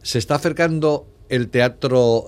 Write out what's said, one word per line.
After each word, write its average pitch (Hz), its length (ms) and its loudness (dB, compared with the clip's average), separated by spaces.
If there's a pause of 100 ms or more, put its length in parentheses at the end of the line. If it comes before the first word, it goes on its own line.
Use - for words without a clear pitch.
¿se - 160 -4
está 117 160 -4
acercando 156 720 -2 (220)
el 123 200 -2
teatro, 123 800 2